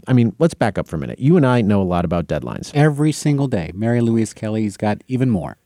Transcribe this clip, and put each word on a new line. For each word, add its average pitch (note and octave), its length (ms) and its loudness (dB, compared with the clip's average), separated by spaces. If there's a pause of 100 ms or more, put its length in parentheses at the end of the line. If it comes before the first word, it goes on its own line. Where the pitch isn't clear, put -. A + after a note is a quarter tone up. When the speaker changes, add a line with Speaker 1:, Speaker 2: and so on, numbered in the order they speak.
Speaker 1:
I B2+ 60 2
mean, A#2 260 4
let's E3 160 0
back A2+ 240 -2
up - 80 -4
for - 80 -8
a D#2+ 40 -6
minute. B1+ 200 -8
You D#3 180 4
and D3 80 4
I B2 160 4
know G2+ 220 2
a - 0 -
lot F2 200 0
about E2+ 220 -2
deadlines. B1 480 -6
Speaker 2:
Every D3 380 2
single C#3+ 360 0
day. F2 280 -4
Mary A#2 260 0
Louise A2+ 320 0
Kelly's A2 420 -4
got G#2 320 -4
even B2+ 220 0
more. E2+ 360 -2